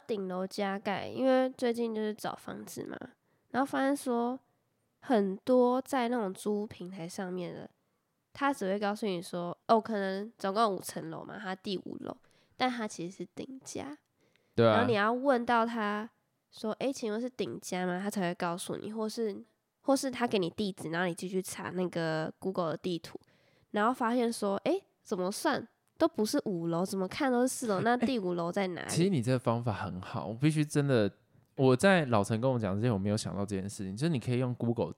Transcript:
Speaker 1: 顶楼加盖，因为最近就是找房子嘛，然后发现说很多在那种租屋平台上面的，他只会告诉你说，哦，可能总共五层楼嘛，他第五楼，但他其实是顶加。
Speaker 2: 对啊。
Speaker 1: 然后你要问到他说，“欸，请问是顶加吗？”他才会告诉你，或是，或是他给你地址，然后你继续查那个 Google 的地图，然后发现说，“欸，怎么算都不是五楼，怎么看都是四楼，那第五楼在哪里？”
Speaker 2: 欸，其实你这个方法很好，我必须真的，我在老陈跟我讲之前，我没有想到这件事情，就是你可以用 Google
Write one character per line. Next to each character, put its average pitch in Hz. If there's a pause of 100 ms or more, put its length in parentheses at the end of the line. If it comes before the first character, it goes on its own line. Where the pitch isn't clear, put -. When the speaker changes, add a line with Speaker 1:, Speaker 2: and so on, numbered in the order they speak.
Speaker 1:
顶 202
楼 185
加 196
盖， 185
因 113
为 262
最 240
近 226
就 214
是 214
找 -
房 -
子 -
嘛， - (540)
然 254
后 -
发 277
现 269
说 240 (600)
很 202
多 254
在 240
那 247
种 190
租 208
屋 220
平 180
台 180
上 180
面 175
的， - (640)
他 277
只 196
会 202
告 208
诉 214
你 180
说， 175 (120)
哦， 226
可 220
能 196
总 196
共 214
五 -
层 -
楼 160
嘛， -
他 190
第 190
五 -
楼， - (400)
但 262
他 240
其 175
实 190
是 175
顶 262
加。 - (560)
Speaker 2:
对 117
啊。 110
Speaker 1:
然 107
后 240
你 247
要 214
问 247
到 233
他 214 (440)
说 214 (100)
，“欸， 262
请 247
问 214
是 247
顶 151
加 180
吗？” 180
他 202
才 190
会 175
告 175
诉 -
你， -
或 220
是， 214 (420)
或 269
是 269
他 240
给 220
你 170
地 196
址， -
然 165
后 185
你 170
继 -
续 185
查 -
那 180
个 160
Google 185
的 -
地 175
图， - (540)
然 214
后 254
发 233
现 240
说 202 (100)
，“欸， 370 (220)
怎 -
么 180
算 233 (320)
都 320
不 214
是 285
五 170
楼， 170
怎 190
么 185
看 269
都 247
是 262
四 254
楼， 190
那 233
第 247
五 180
楼 175
在 196
哪 170
里？” -
Speaker 2:
欸， -
其 139
实 190
你 160
这 123
个 127
方 120
法 120
很 92
好， 90
我 104
必 139
须 151
真 147
的， 117 (460)
我 131
在 180
老 110
陈 110
跟 131
我 123
讲 98
之 104
前， 123
我 101
没 98
有 104
想 -
到 98
这 101
件 95
事 101
情， 95
就 127
是 170
你 143
可 123
以 120
用 123
Google 117